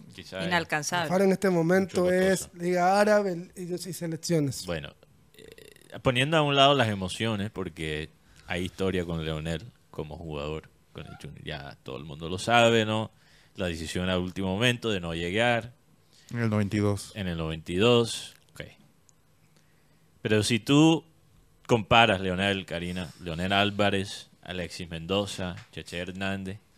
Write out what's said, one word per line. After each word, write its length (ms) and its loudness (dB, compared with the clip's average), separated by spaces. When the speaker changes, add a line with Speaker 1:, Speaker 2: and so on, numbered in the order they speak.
Speaker 1:
quizá 300 -10
Speaker 2:
Inalcanzable. 600 -2
Speaker 3:
Alfaro 200 0
en 80 4
este 180 0
momento 520 0
Speaker 1:
mucho 100 2
Speaker 3:
es 300 2
Speaker 1:
costoso. 200 -14
Speaker 3:
Liga 380 2
Árabe 560 2
y, 60 -12
y 60 -6
selecciones. 880 -4
Speaker 1:
Bueno, 240 -6
eh, 680 -20
poniendo 340 2
a 60 6
un 120 2
lado 200 8
las 160 4
emociones, 600 -2
porque 600 -6
hay 200 -4
historia 400 -2
con 180 -4
Leonel 380 -4
como 280 -12
jugador 500 -8
con 140 -16
el 100 -18
Junior. 260 -18
Ya 400 -12
todo 140 -12
el 80 -14
mundo 240 -12
lo 100 -6
sabe, 460 6
¿no? 260 -2
La 100 -2
decisión 440 -4
al 80 2
último 300 -4
momento 420 0
de 100 -2
no 140 -6
llegar. 580 -2
Speaker 4:
En 100 -6
el 100 0
noventa 260 0
y 40 2
dos. 340 -2
Speaker 1:
En 140 -6
el 100 -4
noventa 340 -6
y 40 -2
dos, 580 2
ok. 80 -16
Pero 220 2
si 180 2
tú 420 4
comparas, 540 6
Leonel, 460 0
Karina, 420 -6
Leonel 320 -2
Álvarez... 720 0
Alexis 440 -10
Mendoza, 680 -4
Cheche 260 -12
Hernández. 600 -8